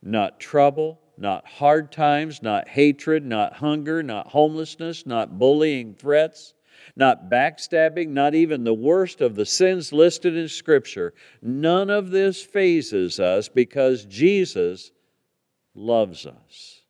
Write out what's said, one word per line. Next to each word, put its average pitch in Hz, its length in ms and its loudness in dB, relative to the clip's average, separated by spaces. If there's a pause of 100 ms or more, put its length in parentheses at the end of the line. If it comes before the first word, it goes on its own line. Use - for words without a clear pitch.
Not 101 380 -4
trouble, 151 600 0 (180)
not 98 260 -6
hard 151 460 0
times, 147 520 -2
not 107 260 -4
hatred, 147 580 0
not 110 280 -2
hunger, 151 480 -6
not 113 260 -10
homelessness, 156 760 -2
not 113 340 -6
bullying 135 560 2
threats, 151 600 -2 (400)
not 123 340 2
backstabbing, 160 800 0
not 143 260 0
even 156 280 2
the 113 120 2
worst 170 460 0
of 120 140 0
the 104 100 -2
sins 185 480 0
listed 170 440 4
in 165 100 -6
Scripture. 135 680 -2 (300)
None 160 480 0
of 202 200 -2
this 190 320 0
phases 156 760 -2
us 95 300 0
because 127 560 0
Jesus 101 880 0 (840)
loves 104 500 -2
us. - 640 -20